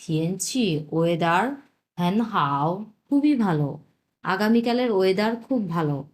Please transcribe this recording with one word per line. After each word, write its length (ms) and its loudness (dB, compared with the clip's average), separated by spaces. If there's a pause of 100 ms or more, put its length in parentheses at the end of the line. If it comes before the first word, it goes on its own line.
থিয়েনচি, 640 -2 (260)
ওয়েদার, 520 0 (540)
হ্যানহাও, 720 0 (380)
খুবই 300 2
ভালো। 320 0 (560)
আগামীকালের 720 2
ওয়েদার 360 2 (140)
খুব 220 -2
ভালো। 280 0 (180)